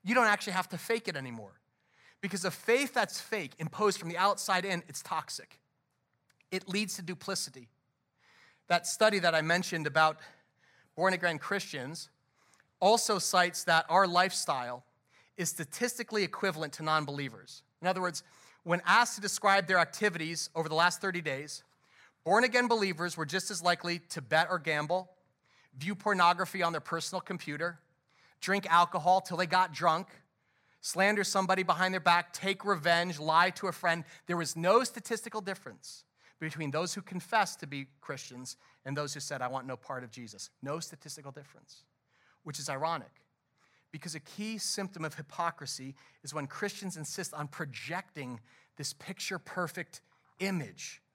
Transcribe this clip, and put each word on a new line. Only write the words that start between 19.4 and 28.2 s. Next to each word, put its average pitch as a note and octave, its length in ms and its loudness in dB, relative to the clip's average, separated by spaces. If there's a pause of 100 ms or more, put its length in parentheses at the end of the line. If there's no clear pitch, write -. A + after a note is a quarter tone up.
their F#3 100 4
activities E3 800 0
over D#3+ 120 0
the D#3 80 -2
last F3 260 4
thirty F3+ 200 -2
days, D3 420 -6 (600)
born-again A#3+ 440 4
believers F#3 480 0
were D#3+ 100 -2
just F3+ 260 -4
as E3+ 100 -6
likely F3 380 0 (100)
to D#3 120 -8
bet D#3 280 4
or F#3 80 0
gamble, D#3 540 -2 (680)
view E3+ 160 -4
pornography F3+ 720 4
on E3+ 80 4
their D#3+ 100 -4
personal E3+ 400 -4
computer, D#3+ 580 -6 (600)